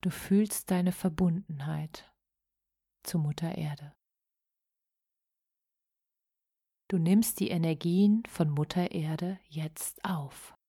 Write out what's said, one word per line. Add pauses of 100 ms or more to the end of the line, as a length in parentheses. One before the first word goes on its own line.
Du
fühlst
deine
Verbundenheit (880)
zu
Mutter
Erde. (3000)
Du
nimmst
die
Energien
von
Mutter
Erde
jetzt
auf. (120)